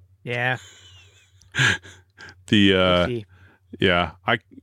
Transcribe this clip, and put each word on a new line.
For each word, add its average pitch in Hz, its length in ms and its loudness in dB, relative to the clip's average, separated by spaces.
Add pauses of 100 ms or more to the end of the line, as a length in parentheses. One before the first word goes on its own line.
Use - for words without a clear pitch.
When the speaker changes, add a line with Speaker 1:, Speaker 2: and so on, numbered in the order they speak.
(220)
Speaker 1:
Yeah. 120 360 -4 (960)
Speaker 2:
<laughs> - 120 0 (840)
The, 101 260 4
uh, 92 240 2
Speaker 1:
We'll 87 80 0
see. 117 200 -8 (540)
Speaker 2:
yeah, 87 320 0 (140)
I, 120 120 -2 (240)